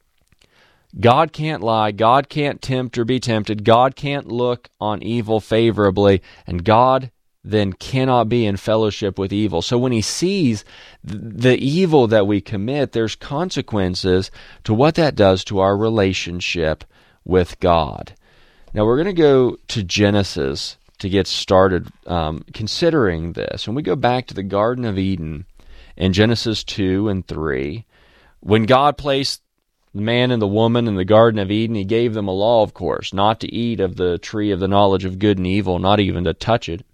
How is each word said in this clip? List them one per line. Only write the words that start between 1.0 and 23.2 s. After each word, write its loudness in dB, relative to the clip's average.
can't -6
lie, 0
God 2
can't -4
tempt -4
or 0
be 0
tempted, -4
God 4
can't -8
look -4
on -4
evil -2
favorably, 2
and -6
God 2
then 0
cannot 0
be 2
in 0
fellowship -2
with -4
evil. 0
So -2
when 0
he 0
sees -2
th-, -10
the 0
evil 2
that 2
we 0
commit, -4
there's -2
consequences -2
to 0
what 4
that 0
does 4
to -4
our 2
relationship -2
with 0
God. 0
Now 0
we're 2
gonna -2
go 4
to -4
Genesis -2
to -8
get 2
started, 2
um, -4
considering 0